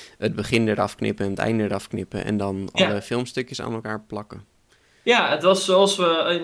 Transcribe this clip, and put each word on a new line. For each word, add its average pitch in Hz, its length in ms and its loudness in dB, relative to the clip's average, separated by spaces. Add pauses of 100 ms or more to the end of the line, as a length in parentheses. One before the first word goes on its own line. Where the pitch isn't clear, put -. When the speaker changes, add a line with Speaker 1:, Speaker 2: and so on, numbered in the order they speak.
(180)
Speaker 1:
het 107 160 -2
begin 113 340 0
eraf 101 280 0
knippen 104 280 -2
en 98 60 -2
het 95 100 -6
einde 110 240 0
eraf 98 240 -4
knippen 98 360 -6
en 107 120 -2
dan 98 360 -4
Speaker 2:
Ja. 98 180 2
Speaker 1:
alle 104 120 -4
filmstukjes 127 580 -6
aan 120 120 -6
elkaar 107 280 -8
plakken. 104 440 -14 (580)
Speaker 2:
Ja, 220 280 4
het 147 120 0
was 190 220 6
zoals 190 320 6
we 165 480 2